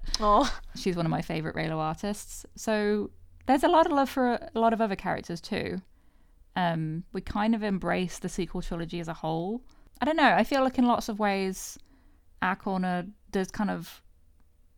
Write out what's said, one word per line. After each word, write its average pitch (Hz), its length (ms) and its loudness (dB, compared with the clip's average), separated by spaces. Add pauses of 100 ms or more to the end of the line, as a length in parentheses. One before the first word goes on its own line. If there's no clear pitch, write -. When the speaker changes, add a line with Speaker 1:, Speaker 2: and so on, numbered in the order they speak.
(200)
Speaker 1:
Aw. 214 400 4 (160)
Speaker 2:
She's 180 200 -2
one 165 100 0
of 160 40 2
my 156 120 -2
favourite 165 340 -4
Reylo 160 200 -2
artists. 160 680 -6 (120)
So 208 540 0 (360)
there's 262 180 4
a 330 40 6
lot 330 180 8
of 339 60 0
love 269 160 4
for 247 260 2
a - 240 -6
lot 226 140 6
of 214 80 0
other 196 160 0
characters - 440 -4
too. - 400 -4 (760)
Um, 165 560 -2
we 190 80 -6
kind 214 340 0
of 208 80 -2
embrace 180 560 -2
the 185 100 -6
sequel 175 340 -4
trilogy 170 380 -6
as 165 80 -8
a 165 60 -6
whole. 170 480 -4 (380)
I - 40 0
don't 311 120 2
know. 269 180 6
I 202 100 6
feel 269 180 2
like 262 160 2
in 247 80 6
lots - 220 2
of 214 100 -6
ways, 190 600 -2 (640)
our 185 140 0
corner 185 500 -2 (240)
does 185 200 -2
kind 202 200 -2
of 175 320 -8 (760)